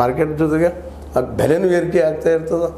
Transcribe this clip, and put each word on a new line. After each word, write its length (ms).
ಮಾರ್ಕೆಟ್ 320
ಜೊತೆಗೆ, 280
ಆ 40
ಬೆಲೆನೂ 380
ಏರಿಕೆ 320
ಆಗ್ತಾ 280
ಇರ್ತದೆ. 420